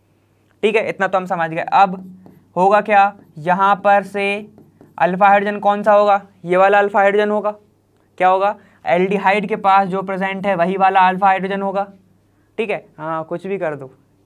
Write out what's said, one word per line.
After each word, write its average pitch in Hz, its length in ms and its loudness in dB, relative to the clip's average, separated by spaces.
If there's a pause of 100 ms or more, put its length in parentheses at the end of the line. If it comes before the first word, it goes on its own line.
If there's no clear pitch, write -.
(640)
ठीक 220 140 0
है, 214 120 -2
इतना 190 180 -4
तो 190 120 0
हम 185 80 -8
समझ 170 240 -4
गए। 165 220 -6
अब 185 280 2 (560)
होगा 196 260 2
क्या, 202 300 2 (280)
यहाँ 190 360 0
पर 202 280 2
से 202 440 -6 (500)
अल्फा 185 300 2
हाइड्रोजन 202 320 2
कौन 202 220 0
सा 214 100 2
होगा, 202 300 2 (220)
ये 175 120 0
वाला 196 220 4
अल्फा 202 220 0
हाइड्रोजन 208 300 2
होगा। 208 240 -4 (640)
क्या 180 100 2
होगा, 196 280 0 (300)
एल्डिहाइड 190 640 0
के 214 100 -6
पास 196 300 2
जो 190 140 -6
प्रेजेंट 190 440 -6
है 196 100 0
वही 175 220 0
वाला 190 300 4
अल्फा 185 180 0
हाइड्रोजन 196 360 -2
होगा, 196 300 -6 (680)
ठीक 220 120 -4
है, 165 140 -8 (140)
हाँ 160 260 -8
कुछ 175 220 -10
भी 196 120 -6
कर 160 180 -6
दो, 135 180 -16 (320)